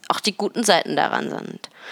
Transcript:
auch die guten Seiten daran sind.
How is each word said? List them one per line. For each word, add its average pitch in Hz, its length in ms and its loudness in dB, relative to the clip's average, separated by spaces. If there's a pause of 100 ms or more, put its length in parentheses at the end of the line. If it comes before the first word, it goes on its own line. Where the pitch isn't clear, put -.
auch - 120 2
die - 180 -2
guten 208 260 -2
Seiten 170 320 4
daran - 360 0
sind. - 380 -10 (220)